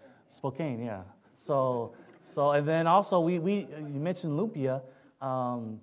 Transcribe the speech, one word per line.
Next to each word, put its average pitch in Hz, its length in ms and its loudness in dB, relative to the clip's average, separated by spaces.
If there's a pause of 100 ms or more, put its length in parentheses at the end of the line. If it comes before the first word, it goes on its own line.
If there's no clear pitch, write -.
(280)
Spokane, 135 540 -4
yeah. 104 200 -6 (340)
So, 127 560 0 (300)
so, 143 300 2
and 147 140 4
then 165 200 2
also, 185 340 6
we, 170 180 2
we, 185 280 0 (120)
you 143 220 -6
mentioned 165 380 -2
lumpia. 139 420 -2 (400)
Um, 123 640 -4